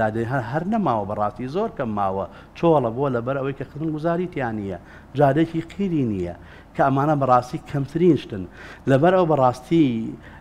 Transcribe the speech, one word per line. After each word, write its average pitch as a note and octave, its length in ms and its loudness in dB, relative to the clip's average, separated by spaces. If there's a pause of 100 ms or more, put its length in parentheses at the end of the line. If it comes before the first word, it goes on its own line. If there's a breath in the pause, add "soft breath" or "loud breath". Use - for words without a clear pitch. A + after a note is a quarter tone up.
لادەی A2 300 -2
هەر، C3+ 200 -2
هەر D#3+ 120 -2 (100)
نەماوە C3 360 0
بەڕاستی، G#2 360 -4 (100)
زۆر A3 220 -4
کەم B2 200 -4
ماوە. F#2+ 280 -2 (320 loud breath)
چۆڵە D3 400 4
بۆ C#3+ 80 0 (100)
لەبەر B2 240 -4
ئەوەی C3+ 200 -6
کە C3+ 100 -8
خزم D#3 260 -8
گوزاری E3+ 380 -2
تیان A#2+ 260 -4
نییە، F#2+ 200 -8 (380 loud breath)
جارێکی D#3 440 2 (100)
قیری E3+ 400 -2
نییە، F2 240 -4 (400 loud breath)
کە E3 120 0
ئەمانە C#3 340 2
بەڕاستی B2+ 380 2 (100)
کەمترین D3 520 2
شتن. G2 220 -10 (480 loud breath)
لەبەر D#3 260 6
ئەو F3+ 140 4
بەڕاستی، C#3 540 2 (560 loud breath)